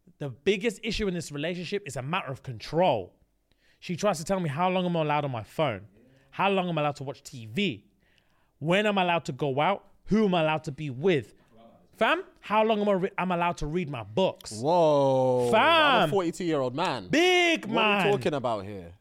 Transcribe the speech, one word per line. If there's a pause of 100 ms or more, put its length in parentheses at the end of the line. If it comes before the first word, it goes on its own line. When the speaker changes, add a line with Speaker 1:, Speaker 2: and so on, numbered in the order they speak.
(180)
Speaker 1:
"The
biggest
issue
in
this
relationship
is
a
matter
of
control." (640)
She
tries
to
tell
me
how
long
I'm
allowed
on
my
phone, (480)
how
long
I'm
allowed
to
watch
T
V, (720)
when
I'm
allowed
to
go
out, (220)
who
am
I
allowed
to
be
with. (600)
Fam, (160)
how
long
am
I
re-,
I'm
allowed
to
read
my
books.
Speaker 2:
Whoa.
Speaker 1:
Fam.
Speaker 2:
I'm
a
forty-two-year-old
man.
Speaker 1:
Big
Speaker 2:
What
are
we
Speaker 1:
man.
Speaker 2:
talking
about
here?